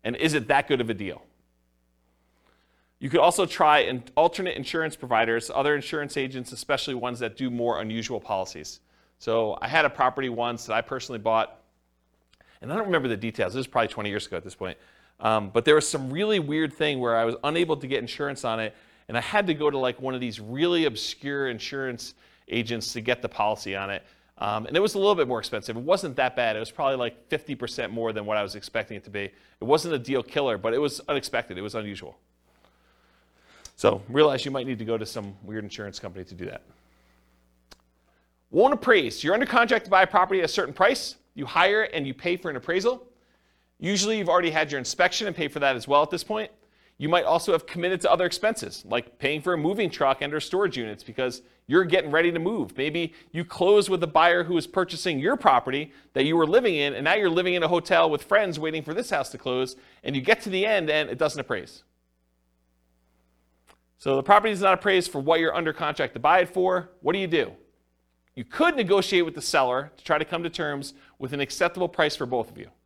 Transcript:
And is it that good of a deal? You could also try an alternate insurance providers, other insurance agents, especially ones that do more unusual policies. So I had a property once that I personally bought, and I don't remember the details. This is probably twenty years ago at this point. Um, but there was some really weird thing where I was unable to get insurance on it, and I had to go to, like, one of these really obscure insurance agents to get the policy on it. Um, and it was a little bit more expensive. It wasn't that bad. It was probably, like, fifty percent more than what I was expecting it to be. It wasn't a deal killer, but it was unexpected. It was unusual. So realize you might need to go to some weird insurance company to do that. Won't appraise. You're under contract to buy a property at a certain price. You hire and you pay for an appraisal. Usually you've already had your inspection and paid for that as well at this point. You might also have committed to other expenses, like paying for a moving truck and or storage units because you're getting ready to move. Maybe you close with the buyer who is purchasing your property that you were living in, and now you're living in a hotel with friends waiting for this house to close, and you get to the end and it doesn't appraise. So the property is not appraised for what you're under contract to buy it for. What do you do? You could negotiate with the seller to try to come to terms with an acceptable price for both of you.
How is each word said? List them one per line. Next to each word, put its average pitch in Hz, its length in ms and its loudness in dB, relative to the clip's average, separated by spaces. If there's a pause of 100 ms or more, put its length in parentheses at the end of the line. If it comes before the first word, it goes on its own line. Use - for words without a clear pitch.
And 120 120 -4
is 151 160 0
it 135 160 -2
that 143 180 2
good 131 140 0
of 113 80 -2
a 110 40 -2
deal? 95 300 -8 (1800)
You 131 100 -6
could 147 120 4
also 175 240 4
try 151 340 6
an 117 240 0 (140)
alternate 175 400 0
insurance 160 400 -6
providers, 113 580 0
other 147 200 2
insurance 147 420 -6
agents, 131 340 -6
especially 135 420 -4
ones 120 260 -6
that 113 180 -6
do 131 120 -4
more 120 300 -2
unusual 110 400 -6
policies. - 640 -8 (380)
So 113 420 0
I 117 80 -4
had 156 160 4
a 143 40 2
property 131 380 -2
once 120 380 -6
that 113 80 -6
I 113 80 0
personally 123 380 -10
bought, 110 380 0 (1000)
and 123 100 -14
I 160 60 -6
don't 214 120 -4
remember 156 200 0
the 113 80 0
details. 104 380 -4
This 131 80 -6
is 127 60 -8
probably 113 200 0
twenty 104 220 -6
years 101 180 -4
ago 95 80 -10
at 82 80 -8
this 92 120 -16
point. 90 220 -10 (440)
Um, 110 300 2
but 117 120 2
there 151 120 6
was 147 120 2
some 135 240 -6
really 202 280 0
weird 151 340 -2
thing 147 260 -2
where 117 160 0
I 113 80 2
was 117 220 0
unable 160 320 0
to 135 100 -12
get 131 120 -2
insurance 143 440 -6
on 113 160 -2
it, 110 160 -6 (320)
and 117 100 -4
I 117 40 0
had 208 260 2
to 165 60 0
go 147 160 0
to, 139 80 -2
like, 127 240 -2
one 131 120 -4
of 127 60 -6
these 110 220 -8
really 160 420 0
obscure 139 640 -4
insurance 123 680 -8 (360)
agents 117 420 -4
to 120 80 -8
get 123 220 -2
the 110 80 -6
policy 104 440 -2
on 98 160 -6
it. 98 140 -8 (360)
Um, 107 260 -4
and 143 100 -6
it 175 40 6
was 208 160 2
a - 20 -2
little 196 180 4
bit 151 120 2
more 123 120 -2
expensive. 110 380 -6
It 120 60 -8
wasn't 170 320 0
that 127 200 0
bad. 117 200 0
It 107 40 -4
was 113 120 -8
probably, 135 260 -2
like, 120 320 -6
fifty 147 260 -4
percent 117 380 -6
more 113 200 -4
than 104 120 -6
what 107 120 -2
I 104 60 0
was 98 120 -8
expecting 104 420 -6
it - 60 -14
to - 60 -20
be. 101 160 -4
It - 380 -16
wasn't 156 300 2
a 135 60 -2
deal 127 240 -2
killer, 131 340 -2
but 113 160 -2
it 131 60 2
was 147 280 -2
unexpected. 123 500 -4
It 92 40 -8
was 104 140 -10
unusual. 101 420 -10 (1600)
So 104 340 2
realize 135 360 4
you 139 60 -6
might 131 160 -4
need 120 120 -6
to 113 60 -8
go 113 120 -2
to 107 80 -4
some 101 380 -10
weird 107 200 -10
insurance 101 360 -12
company 92 260 -12
to 92 100 -20
do 92 100 -10
that. - 160 -12 (1900)
Won't 247 220 6
appraise. 202 500 2
You're 160 100 2
under 240 140 2
contract 233 380 2
to 185 60 -2
buy 190 120 8
a 180 40 4
property 190 340 2
at 165 40 2
a - 20 -2
certain 147 260 -2
price. - 420 2 (180)
You 135 120 -10
hire 196 380 2
and 151 220 -4
you 135 80 -8
pay 175 240 -4
for 175 140 -6
an 139 40 -8
appraisal. 190 520 -2 (720)
Usually 202 400 0
you've 175 100 -2
already 175 220 4
had 156 200 0
your 143 60 -4
inspection 175 480 0
and 175 100 -6
paid 151 160 -4
for 156 80 -8
that 139 160 2
as 117 120 -8
well 143 160 6
at 151 80 -2
this 175 120 -6
point. 214 280 -6 (480)
You - 100 -4
might 175 160 4
also - 260 2
have 165 140 2
committed 180 360 -4
to - 100 4
other 180 140 4
expenses, - 600 -4
like 117 300 -4
paying 147 240 -2
for 180 120 0
a 170 40 0
moving 180 320 0
truck 135 320 0
and 143 100 -4
or 151 80 -4
storage 180 380 -2
units 107 260 -8
because 123 380 -4 (240)
you're 170 180 4
getting 165 280 2
ready 170 200 4
to 165 60 -4
move. 170 400 -4
Maybe 156 360 -4 (180)
you 170 120 -6
close 196 460 4
with 180 100 0
the 165 80 0
buyer 170 360 6
who 175 120 -2
is 156 120 0
purchasing 175 500 -2
your 180 180 2
property 135 560 2 (220)
that 135 120 2
you 160 120 2
were 160 80 6
living 202 300 4
in, 143 180 0
and 120 100 -6
now 165 120 4
you're 196 160 2
living 180 240 2
in 170 80 2
a 156 40 2
hotel 165 440 4
with 143 100 -2
friends 196 380 0
waiting 156 240 -4
for 151 100 -8
this 233 160 -6
house 143 200 -2
to 131 100 -16
close, 127 360 -2 (280)
and 143 120 -4
you 131 60 -2
get 208 200 2
to 202 100 -8
the 185 160 0
end 180 240 0
and 151 180 0
it 131 80 -8
doesn't 147 240 -2
appraise. - 420 -8 (2250)
So 139 180 0
the 135 80 2
property 208 280 8
is 190 100 -2
not 190 140 6
appraised 185 360 2
for 147 80 -4
what 160 200 2
you're 165 160 2
under 156 180 -2
contract 147 400 -4
to 117 60 -8
buy 165 220 6
it 175 80 0
for. 180 420 0 (100)
What 151 120 0
do 196 60 0
you 190 80 -2
do? 131 260 0 (800)
You 117 80 -10
could 330 320 2
negotiate 190 500 2
with 160 80 -8
the 151 80 -12
seller 135 560 0
to - 60 -20
try 156 140 2
to 151 80 0
come 170 180 -6
to 170 60 -6
terms 147 440 -6 (260)
with 131 140 -8
an 143 60 -6
acceptable 175 480 -2
price 151 280 0
for 135 100 -4
both 123 260 -4
of - 60 -20
you. 101 100 -16 (180)